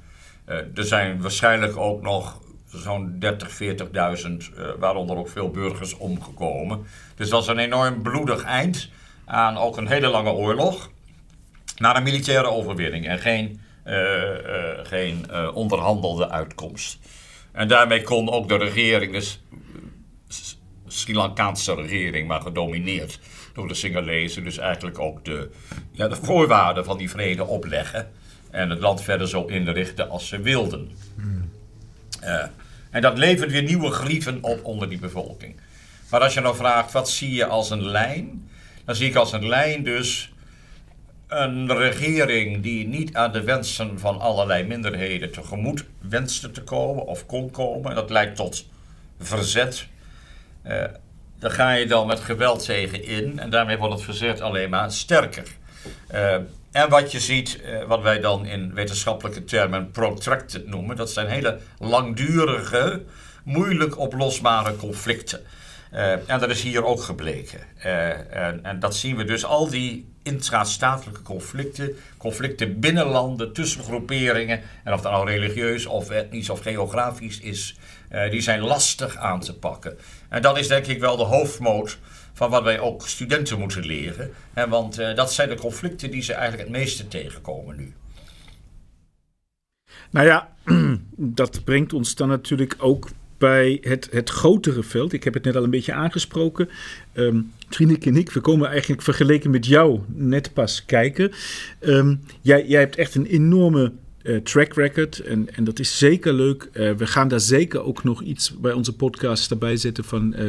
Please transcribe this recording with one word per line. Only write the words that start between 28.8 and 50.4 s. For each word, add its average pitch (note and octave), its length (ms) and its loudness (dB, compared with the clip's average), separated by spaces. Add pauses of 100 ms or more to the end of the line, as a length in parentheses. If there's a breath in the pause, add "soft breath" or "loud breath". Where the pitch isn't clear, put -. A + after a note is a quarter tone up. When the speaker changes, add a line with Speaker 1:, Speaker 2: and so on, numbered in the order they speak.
Speaker 1:
land G2 220 2
verder F#2 260 -2
zo F#2 160 -4
inrichten F2+ 680 -4
als F2 180 -10
ze G2+ 120 -8
wilden. F#2+ 500 -2 (260)
Speaker 2:
Hmm. F#2+ 340 -6 (720)
Speaker 1:
Eh, E2 240 -4 (460 soft breath)
en A#2+ 120 0
dat B2 160 4
levert D#3+ 320 4
weer C#3+ 120 0
nieuwe D#3 280 0
grieven C3 520 -4
op A#2 220 -4
onder G#2+ 240 -4
die F2+ 100 -8
bevolking. - 580 -10 (540 soft breath)
Maar A#2+ 100 4
als C3+ 140 4
je C3+ 60 0
nou B2 160 0
vraagt, A#2+ 360 2
wat C3 180 0
zie C3+ 220 -4
je B2 140 0
als G#2+ 240 -2
een G#2 140 -4
lijn? A#2 640 -4 (360 soft breath)
Dan A#2+ 100 -6
zie B2+ 140 0
ik B2+ 60 -2
als A#2+ 180 4
een G#2+ 160 -4
lijn D3 360 2
dus A#2+ 480 -4 (960 soft breath)
een B2+ 480 0
regering A#2+ 880 0
die A2+ 240 -4
niet D#3 280 -6
aan A#2 180 2
de A2 100 -4
wensen A2 560 -4
van G2+ 220 -2
allerlei G2 440 2
minderheden F#2+ 680 -4
tegemoet G#2+ 520 -6 (160)
wenste B2 500 -4
te - 120 -14
komen C3 440 -4
of - 200 -8
kon B2+ 240 -6
komen. C3 400 -4
En - 60 -6
dat G#2+ 140 -4
leidt G#2 260 2
tot F#2 300 -6 (540 soft breath)
verzet. G#2 640 -2 (760 soft breath)